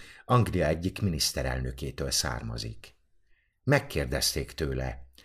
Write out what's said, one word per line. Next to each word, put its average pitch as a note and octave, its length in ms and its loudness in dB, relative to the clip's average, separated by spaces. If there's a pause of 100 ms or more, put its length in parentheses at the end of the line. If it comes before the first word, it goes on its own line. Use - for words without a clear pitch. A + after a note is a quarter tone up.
(240)
Anglia F2+ 420 4
egyik E2 340 0
miniszterelnökétől C2 1120 -2
származik. A1+ 840 -4 (680)
Megkérdezték C#2 880 2
tőle, C2 520 -2 (200)